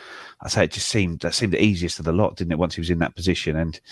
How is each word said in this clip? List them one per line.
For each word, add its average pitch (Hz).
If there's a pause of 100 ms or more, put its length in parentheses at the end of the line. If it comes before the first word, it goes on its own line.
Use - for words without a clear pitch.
(400)
I -
say 104
it 82
just -
seemed, 87
that -
seemed 101
the 82
easiest 87
of 78
the 82
lot, 98
didn't 85
it, 76
once 85
he 87
was 82
in 85
that -
position? 85
And 85 (120)